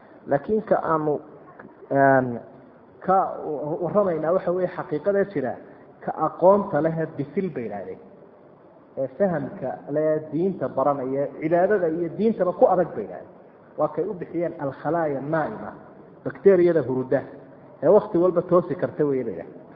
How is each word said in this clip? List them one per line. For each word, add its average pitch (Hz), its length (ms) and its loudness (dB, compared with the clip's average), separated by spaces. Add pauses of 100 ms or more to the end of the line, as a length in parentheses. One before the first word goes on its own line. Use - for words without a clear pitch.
(260)
Laakiin 170 340 0
ka 190 220 2
aanu, 151 360 0 (680)
een, 135 500 4 (600)
ka 180 340 2 (480)
warramaynaa 165 520 2
waxa 185 180 2
weeye 180 160 0
xaqiiqada 180 580 0
jira, 127 300 -4 (440)
ka - 120 -6 (140)
aqoonta 190 560 4
leh 160 340 0
bisil," 160 380 -4
bay 135 100 -6
yidhahdeen. 98 360 -8 (960)
Ee 135 100 -2
fahamka 143 680 -2 (120)
leh 156 320 2 (100)
diinta 147 380 -2
baranaya, 135 580 0 (120)
cibaadada 175 480 2
iyo 165 300 -2
diintaba 196 360 0
ku - 120 -2
adag 180 280 0
bay 107 120 -6
yidhahdeen. 90 240 -14 (480)
Waa 151 100 0
kay 165 180 -4
u 208 80 -6
bixiyeen 165 460 -6
al-khalaaya 143 640 -4
naa'ima, 117 520 -4 (520)
bakteeriyada 175 560 4
huruda, 127 400 0 (640)
ee 143 40 4
waqti 196 300 4
walba 175 240 2
toosi 175 340 2
karta 135 300 -2
weeye 131 180 0
bay 107 100 -6
yidhahdeen. - 260 -14 (160)